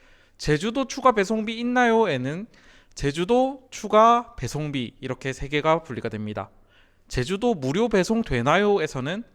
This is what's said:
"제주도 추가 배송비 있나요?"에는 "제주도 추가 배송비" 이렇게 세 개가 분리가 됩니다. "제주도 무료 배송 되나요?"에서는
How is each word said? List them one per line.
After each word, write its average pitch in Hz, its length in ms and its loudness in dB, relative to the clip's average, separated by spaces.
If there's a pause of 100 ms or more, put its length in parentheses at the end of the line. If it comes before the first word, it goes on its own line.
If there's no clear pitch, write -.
(380)
"제주도 220 480 0
추가 254 260 2
배송비 220 480 -2
있나요?"에는 226 880 2 (480)
"제주도 240 760 0
추가 226 680 2
배송비" 139 640 -6
이렇게 127 320 -6
세 139 160 -10
개가 156 340 2
분리가 113 240 -8
됩니다. 107 420 -8 (580)
"제주도 196 480 -2
무료 160 340 0
배송 220 340 2
되나요?"에서는 156 1000 0 (120)